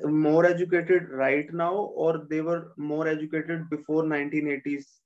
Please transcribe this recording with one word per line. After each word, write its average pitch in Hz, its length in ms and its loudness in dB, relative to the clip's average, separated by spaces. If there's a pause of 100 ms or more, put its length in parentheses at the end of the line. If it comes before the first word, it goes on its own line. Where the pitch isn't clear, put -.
uh, - 20 -2
more 156 380 6
educated 175 640 2
right 135 420 0
now, 170 240 -2
or 165 540 -2
they 156 120 -2
were 165 360 -4
more 151 300 -4
educated 156 640 -4
before 151 340 -2
nineteen 147 420 -2
eighties, 139 580 -6